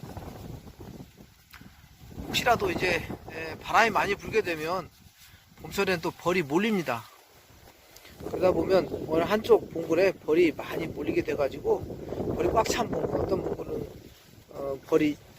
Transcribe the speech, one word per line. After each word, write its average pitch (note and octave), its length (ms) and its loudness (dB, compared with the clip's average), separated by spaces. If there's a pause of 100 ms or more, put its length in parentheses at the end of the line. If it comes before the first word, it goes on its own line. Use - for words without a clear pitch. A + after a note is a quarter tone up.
(2250)
혹시라도 F#3+ 460 2
이제, F3 240 0 (340)
에, D#3+ 300 -8
바람이 G#3+ 300 4
많이 F#3 260 0
불게 F3+ 260 0
되면 E3 480 -4 (720)
봄철엔 F#3 380 0
또 E3+ 100 -2
벌이 F3+ 320 0
몰립니다. D3+ 640 0 (1200)
그러다 E3+ 240 2
보면 E3 580 2
어느 D#3+ 140 2
한쪽 G#3+ 480 4
봉골에 E3 400 2 (160)
벌이 D#3+ 240 6
많이 - 380 -6
몰리게 D#3+ 340 -2
돼가지고, D3+ 1120 -2
벌이 E3 140 2
꽉 A3 180 4
찬 - 240 0
봉골, - 300 -2
어떤 F#3 200 0
봉골은, - 460 -6 (640)
어, C#3 260 -6 (120)
벌이 D3+ 280 4 (220)